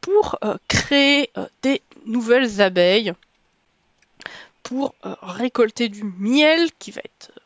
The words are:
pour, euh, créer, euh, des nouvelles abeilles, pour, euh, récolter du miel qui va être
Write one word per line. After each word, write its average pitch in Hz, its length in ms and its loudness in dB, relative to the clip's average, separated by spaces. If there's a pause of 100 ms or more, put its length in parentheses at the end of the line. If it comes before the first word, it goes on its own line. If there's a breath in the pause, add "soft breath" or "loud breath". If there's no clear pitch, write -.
pour, 403 420 2
euh, 214 140 -4 (100)
créer, 277 680 2
euh, 190 100 -8 (140)
des 269 200 0 (240)
nouvelles 226 560 0
abeilles, 185 520 2 (1500 loud breath)
pour, 269 320 -6 (120)
euh, 190 160 -10
récolter 226 680 -2
du 208 140 -14
miel 285 680 2 (100)
qui - 120 -16
va - 120 -16
être - 280 -20 (140)